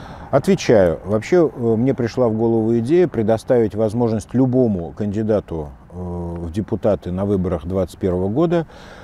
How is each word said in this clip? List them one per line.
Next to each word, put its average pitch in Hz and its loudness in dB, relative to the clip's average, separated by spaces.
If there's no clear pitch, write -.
Отвечаю. 117 2
Вообще, 113 2
э, 117 0
мне 123 2
пришла 120 0
в 110 0
голову 113 2
идея 170 2
предоставить 110 0
возможность 110 0
любому 120 2
кандидату, 101 -2
э, 85 -18
в 87 -8
депутаты 98 -2
на 92 -2
выборах 92 -2
двадцать 92 -4
первого 92 0
года, 165 0